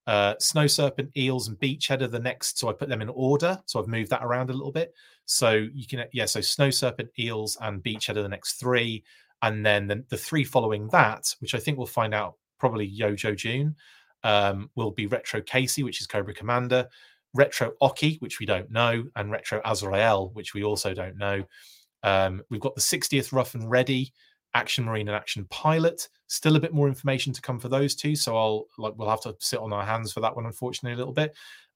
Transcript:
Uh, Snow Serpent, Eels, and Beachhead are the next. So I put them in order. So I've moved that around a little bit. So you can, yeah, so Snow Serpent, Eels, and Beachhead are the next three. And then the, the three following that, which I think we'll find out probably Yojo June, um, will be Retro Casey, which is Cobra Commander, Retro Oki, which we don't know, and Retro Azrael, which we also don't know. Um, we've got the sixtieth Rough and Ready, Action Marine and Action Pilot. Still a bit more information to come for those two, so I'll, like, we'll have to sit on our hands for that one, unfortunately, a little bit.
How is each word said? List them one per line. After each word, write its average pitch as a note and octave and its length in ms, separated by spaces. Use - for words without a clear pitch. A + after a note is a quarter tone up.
Uh, G#2 320
Snow - 280
Serpent, C#3+ 500
Eels, B2+ 320
and G#2 100
Beachhead C3+ 440
are B2 60
the A2+ 100
next. - 400
So A#2+ 100
I G#2+ 60
put C#3+ 160
them A#2 100
in G#2+ 80
order. C#3+ 560
So - 160
I've G2 80
moved A2+ 220
that A2+ 120
around B2 280
a - 20
little C#3 180
bit. E3 220
So A2 480
you C3+ 140
can, A#2+ 260
yeah, A2+ 140
so G#2+ 160
Snow C#3 280
Serpent, B2 380
Eels, A2 440
and G#2 200
Beachhead G#2+ 340
are G#2 60
the G2+ 60
next - 320
three. A#2+ 420
And G#2+ 240
then G#2 220
the, G#2 240
the A#2+ 80
three D3+ 260
following A2 440
that, A#2 520
which - 140
I B2 40
think C#3+ 200
we'll A#2+ 80
find A2 280
out G#2 200
probably A2 280
Yojo G#2 460
June, C3 400
um, G2+ 500
will A2 160
be G2+ 160
Retro A2+ 340
Casey, C3 420
which B2 200
is - 40
Cobra G2+ 280
Commander, B2 520
Retro C3+ 460
Oki, D3+ 400
which - 180
we A2 80
don't G2 240
know, A#2 340
and G#2 140
Retro G#2+ 340
Azrael, G2+ 680
which G#2 220
we G2+ 80
also G#2 320
don't F#2 240
know. G2+ 260
Um, F#2+ 460
we've A#2+ 120
got - 160
the B2+ 40
sixtieth - 500
Rough B2+ 240
and A2 140
Ready, B2+ 460
Action A#2+ 300
Marine G#2+ 240
and G#2 80
Action - 340
Pilot. D#3+ 580
Still - 280
a D3+ 40
bit E3 120
more C#3+ 160
information C3+ 460
to - 80
come B2 160
for A#2+ 100
those C3+ 260
two, D3+ 220
so A#2 220
I'll, A2 280
like, A2 180
we'll A2 140
have A2 120
to G#2+ 160
sit - 200
on A2 140
our G2+ 120
hands A2 300
for A2+ 60
that A2+ 140
one, A#2 120
unfortunately, B2 480
a - 20
little B2+ 160
bit. D3+ 240